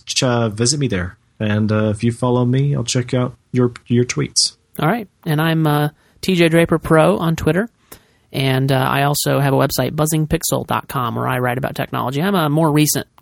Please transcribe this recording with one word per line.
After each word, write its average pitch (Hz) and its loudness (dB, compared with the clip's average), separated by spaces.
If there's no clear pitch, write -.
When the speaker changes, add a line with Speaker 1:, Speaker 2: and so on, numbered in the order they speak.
Speaker 1:
ch-, - -4
uh, 120 0
visit 120 -2
me 139 0
there. 92 -4
And, 107 0
uh, 107 2
if 107 -2
you 120 2
follow 123 0
me, 135 0
I'll 127 -4
check 123 -4
out 123 -2
your, 123 2
your 123 2
tweets. - -4
Speaker 2:
All 147 0
right. 214 -2
And 151 0
I'm, 160 2
uh, 147 2
T 185 0
J 170 4
Draper 165 4
Pro 160 4
on 165 0
Twitter. 180 0
And, 135 0
uh, 135 2
I 131 2
also 143 0
have 139 2
a - 4
website, 135 0
buzzing 156 0
pixel 143 -2
dot 113 -4
com, 120 -4
where 120 -4
I 127 -2
write 123 -2
about 135 -4
technology. 131 -4
I'm 202 0
a 160 0
more 156 2
recent 147 0